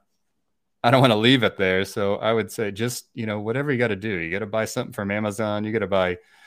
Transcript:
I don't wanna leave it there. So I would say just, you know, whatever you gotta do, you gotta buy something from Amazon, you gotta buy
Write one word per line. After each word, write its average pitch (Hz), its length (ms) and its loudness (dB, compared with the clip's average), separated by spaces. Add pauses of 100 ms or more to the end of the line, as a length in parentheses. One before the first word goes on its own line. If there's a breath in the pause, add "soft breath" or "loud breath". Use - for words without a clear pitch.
(840)
I 120 80 4
don't 131 100 6
wanna 117 160 6
leave 120 260 6
it 101 140 0
there. 95 260 2
So 101 340 -2
I 110 140 0
would 110 200 -2
say 104 200 -6
just, 117 420 -6
you 113 120 -8
know, 107 140 -4
whatever 127 320 -4
you 123 80 0
gotta 113 160 0
do, 98 240 -4
you 82 120 -6
gotta 104 140 -4
buy 107 200 -2
something - 280 -8
from 101 180 -4
Amazon, 104 520 -2
you 107 100 -6
gotta 101 140 -2
buy 90 300 0 (300 soft breath)